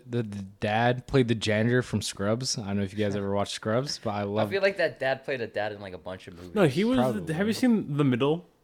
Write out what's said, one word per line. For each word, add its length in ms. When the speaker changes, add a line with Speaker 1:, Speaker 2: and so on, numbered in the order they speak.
Speaker 1:
the, 140
the 200
dad 440
played 220
the 80
janitor 460
from 200
Scrubs. 560
I 100
don't 100
know 60
if 100
you 100
guys 120
Speaker 2:
<laughs> 20
Speaker 1:
ever 180
watched 180
Scrubs, 480
but 100
I 120
love 240
Speaker 2:
I 40
feel 100
like 160
that 220
dad 260
played 160
a 60
dad 260
in, 80
like, 120
a 40
bunch 300
of 100
movies. 180
Speaker 3:
No, 120
he 180
was. 120
Speaker 1:
Probably. 360
Speaker 3:
Have 140
you 60
seen 440
The 80
Middle? 420